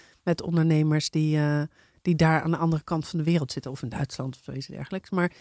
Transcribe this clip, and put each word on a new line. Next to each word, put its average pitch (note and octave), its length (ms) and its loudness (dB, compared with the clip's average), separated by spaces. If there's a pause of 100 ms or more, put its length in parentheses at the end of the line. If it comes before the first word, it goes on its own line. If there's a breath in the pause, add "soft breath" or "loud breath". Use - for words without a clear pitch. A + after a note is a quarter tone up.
(220 loud breath)
met E3+ 200 0
ondernemers D#3 680 2
die, D#3 260 2
eh, D3 260 2 (400 soft breath)
die F3+ 120 2
daar D#3+ 280 4
aan D#3+ 80 -2
de E3 60 0
andere D#3+ 260 0
kant D#3+ 260 -4
van E3+ 100 -4
de D3+ 60 0
wereld D#3+ 280 2
zitten. C3 180 -8
Of C3 120 -10
in B2+ 60 -4
Duitsland C3 480 -6
of - 60 -20
zoiets C3 240 -12
dergelijks. C#3 440 -10
Maar F3+ 300 0